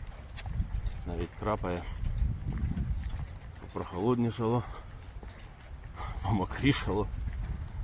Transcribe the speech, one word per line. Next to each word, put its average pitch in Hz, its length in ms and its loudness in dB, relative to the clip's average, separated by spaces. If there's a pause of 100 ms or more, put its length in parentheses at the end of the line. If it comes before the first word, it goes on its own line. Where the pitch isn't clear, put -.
(1080)
навіть 85 240 -2 (100)
крапає. 95 420 2 (1900)
Прохолоднішало, 113 920 4 (1600)
помокрішало. 101 840 4 (760)